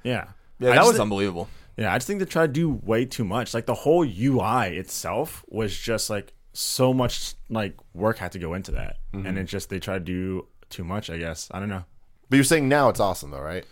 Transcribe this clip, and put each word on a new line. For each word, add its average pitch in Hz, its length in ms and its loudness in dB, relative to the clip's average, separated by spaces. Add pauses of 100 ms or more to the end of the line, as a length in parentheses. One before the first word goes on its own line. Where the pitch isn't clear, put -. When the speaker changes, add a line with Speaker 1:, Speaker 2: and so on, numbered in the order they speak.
Speaker 1:
Yeah. 120 240 -4 (320)
Speaker 2:
Yeah, 123 100 4
Speaker 1:
I - 20 8
Speaker 2:
that 123 60 8
Speaker 1:
just 190 100 10
Speaker 2:
was 233 100 6
Speaker 1:
thi-, 120 40 2
Speaker 2:
unbelievable. 98 480 0 (260)
Speaker 1:
Yeah, 104 180 0
I 110 40 2
just 123 100 -4
think 202 120 -4
they 190 60 0
tried 165 220 2
to 135 60 -2
do 160 160 2 (140)
way 110 220 2
too 120 180 -4
much. 107 300 -2
Like, 113 120 -2
the 120 100 0
whole 165 300 4
U 120 340 2
I 113 280 2
itself 92 800 -6
was 104 300 -4
just, 110 320 -2
like, 104 240 -6 (200)
so - 400 2
much, - 400 0 (160)
like, 107 260 -4 (180)
work 107 240 0
had 90 140 -6
to 95 80 -10
go 85 160 -4
into 92 160 -6
that. - 260 -2 (160)
Speaker 3:
Mm-hmm. 95 140 -6
Speaker 1:
And 95 100 -2
it 95 60 -2
just, 95 260 -6
they 98 100 -4
tried 98 200 -4
to 85 60 -8
do 92 420 -4 (220)
too - 140 -10
much, 95 280 -6
I 85 60 -6
guess. 82 340 -8
I 92 80 -8
don't 104 100 -6
know. 92 140 -6 (460)
Speaker 3:
But 131 80 6
you're 139 80 8
saying 156 220 4
now 135 220 6
it's - 100 0
awesome, 92 320 0
though, 69 100 -10
right? 80 300 -8